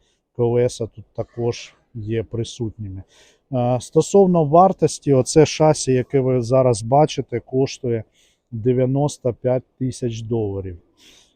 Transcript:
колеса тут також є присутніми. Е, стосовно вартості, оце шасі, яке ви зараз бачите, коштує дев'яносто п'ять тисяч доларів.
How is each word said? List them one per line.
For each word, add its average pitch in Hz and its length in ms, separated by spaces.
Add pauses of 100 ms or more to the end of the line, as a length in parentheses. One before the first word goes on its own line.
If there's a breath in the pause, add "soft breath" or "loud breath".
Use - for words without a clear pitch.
(360)
колеса 120 520
тут - 180 (100)
також - 580 (200)
є 110 300
присутніми. 104 800 (500 soft breath)
Е, 123 280
стосовно 175 640
вартості, 160 680
оце 135 320
шасі, 151 480
яке 127 260
ви 127 220
зараз 123 420
бачите, 131 560
коштує 123 640 (480)
дев'яносто 127 800
п'ять 127 300 (160)
тисяч 117 420
доларів. 98 560 (580 soft breath)